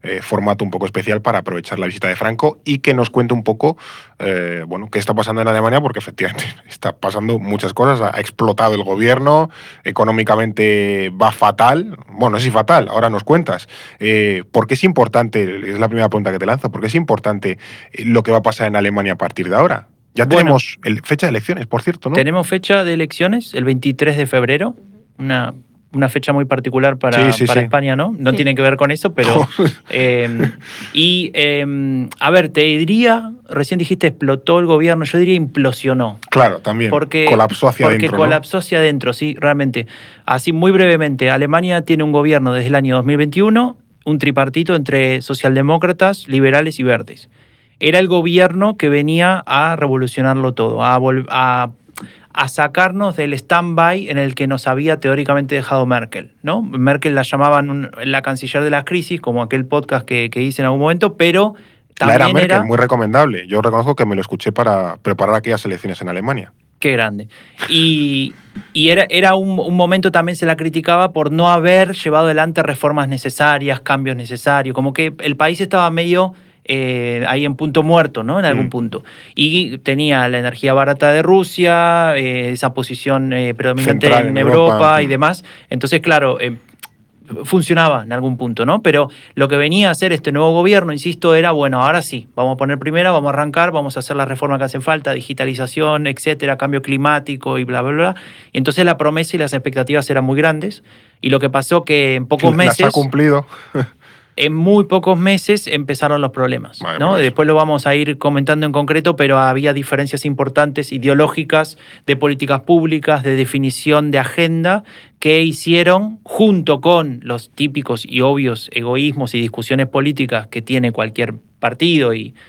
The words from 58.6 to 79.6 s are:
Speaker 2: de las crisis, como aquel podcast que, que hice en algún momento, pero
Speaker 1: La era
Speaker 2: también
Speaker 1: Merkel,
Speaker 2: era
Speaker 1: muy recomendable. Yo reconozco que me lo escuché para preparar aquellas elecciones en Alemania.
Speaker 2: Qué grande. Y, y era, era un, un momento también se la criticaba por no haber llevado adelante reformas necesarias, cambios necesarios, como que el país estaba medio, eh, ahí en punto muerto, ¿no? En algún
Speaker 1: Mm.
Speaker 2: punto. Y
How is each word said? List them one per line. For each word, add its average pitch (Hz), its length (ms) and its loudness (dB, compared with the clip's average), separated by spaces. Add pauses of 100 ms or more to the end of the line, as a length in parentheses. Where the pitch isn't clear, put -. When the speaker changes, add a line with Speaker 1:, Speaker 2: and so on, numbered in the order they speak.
Speaker 2:
de 151 60 0
las 143 160 -2
crisis, 175 340 -4
como 120 220 -4
aquel 127 240 -2
podcast 143 400 -2
que, 120 240 -2
que 123 120 -6
hice 135 200 -4
en 131 60 0
algún 135 140 0
momento, 170 360 0
pero 190 380 2 (440)
Speaker 1:
La 135 160 2
era 127 100 6
Speaker 2:
también 123 100 2
Speaker 1:
Merkel, 185 220 4
Speaker 2:
era 202 60 2
Speaker 1:
muy 113 140 0
recomendable. 120 680 0
Yo 104 140 0
reconozco 117 340 0
que 123 100 0
me 104 100 -2
lo 95 60 -2
escuché 95 300 -6
para 98 460 0
preparar 101 380 0
aquellas 110 300 -2
elecciones 92 360 -8
en 90 80 -10
Alemania. 98 440 -6 (260)
Speaker 2:
Qué 139 140 0
grande. 107 340 -4 (420)
Y, 151 640 0 (400)
y 156 160 2
era, 180 200 4
era 190 260 4
un, 190 240 -2
un 175 160 -2
momento 180 360 2
también 170 240 0
se 170 120 -2
la 160 80 2
criticaba 170 580 0
por 151 180 -2
no 170 200 4
haber 180 420 4
llevado 160 320 2
adelante 156 380 0
reformas 147 440 0
necesarias, 139 760 -2
cambios 135 340 -2
necesarios, 127 580 -2
como 135 180 -2
que 160 280 -2
el 147 160 -4
país 165 260 0
estaba 180 300 0
medio, 175 420 0 (320)
eh, 123 600 -4
ahí 139 180 0
en 143 100 -2
punto 151 280 0
muerto, 156 400 2
¿no? 156 160 -2
En 190 60 0
algún 139 220 0
Speaker 1:
Mm. - 20 -6
Speaker 2:
punto. 120 340 -6 (320)
Y 156 440 0